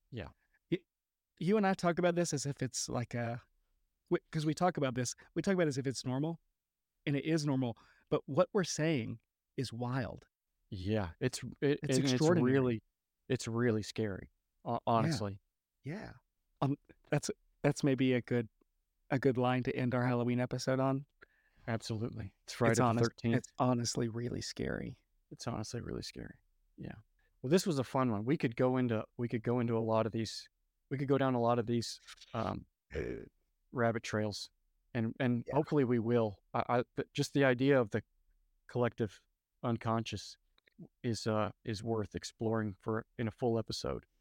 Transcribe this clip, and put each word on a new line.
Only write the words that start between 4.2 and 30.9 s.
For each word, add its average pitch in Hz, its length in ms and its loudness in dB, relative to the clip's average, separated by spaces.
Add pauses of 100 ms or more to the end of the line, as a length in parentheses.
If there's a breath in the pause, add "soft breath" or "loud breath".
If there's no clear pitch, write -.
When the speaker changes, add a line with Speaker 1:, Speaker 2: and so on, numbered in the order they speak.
Speaker 2:
'cause 156 140 -2
we 156 80 2
talk 180 240 2
about 131 160 0
this, 123 200 -2 (200 loud breath)
we 170 80 -2
talk 196 120 2
about 180 120 4
it - 20 2
as 135 100 -2
if 131 80 -4
it's 135 200 -4
normal, 147 340 -2 (640)
and 143 120 2
it - 100 -2
is 156 180 2
normal, 131 320 0 (340 soft breath)
but - 160 2
what 156 280 2
we're 196 100 2
saying 123 540 0 (400)
is 123 140 -4
wild. 120 520 -4 (460)
Speaker 1:
Yeah, 98 380 -2 (120)
it's, 131 220 -2 (180)
it, 143 220 2
Speaker 2:
It's - 0 -
Speaker 1:
and 143 80 -4
it's 131 220 4
Speaker 2:
extraordinary. 131 400 4
Speaker 1:
really, 127 300 2 (460)
it's - 180 -2
really 113 360 2
scary, - 480 -6 (340)
ho-, 127 80 -4
Speaker 2:
Yeah. 117 140 -2
Speaker 1:
honestly. 113 520 2 (460)
Speaker 2:
Yeah. 139 260 -10 (520)
Um, 139 140 2 (340)
that's, - 200 -2 (320)
that's 143 200 2
maybe 131 320 4
a 120 80 2
good, 120 260 0 (600)
a 139 80 2
good 127 180 4
line 123 280 2
to 131 120 -2
end 123 180 0
our 123 120 2
Halloween 120 340 0
episode 131 380 -2
on. 135 260 0 (640 soft breath)
Speaker 1:
Absolutely. 110 640 -4 (120)
It's - 80 -14
Friday 117 200 4
Speaker 2:
It's 113 60 4
Speaker 1:
the 127 60 6
Speaker 2:
honest-, 117 260 4
Speaker 1:
thirteenth. 117 280 0
Speaker 2:
it's - 100 -6 (100)
honestly 123 500 0
really 117 320 -6
scary. - 560 -6 (360)
Speaker 1:
It's - 160 -10
honestly 113 320 -6
really - 220 -8
scary. - 320 -12 (440)
Yeah. - 140 -12 (500)
Well, 127 80 -6
this 185 160 4
was 147 140 2
a 120 40 -2
fun 131 280 0
one. 104 120 -2
We 135 120 2
could 120 180 -2
go 127 220 2
into, 120 260 0 (140)
we 120 100 -2
could 117 160 -4
go 120 160 0
into 117 180 0
a 113 40 0
lot 110 260 2
of 107 60 -4
these, - 360 -6 (420)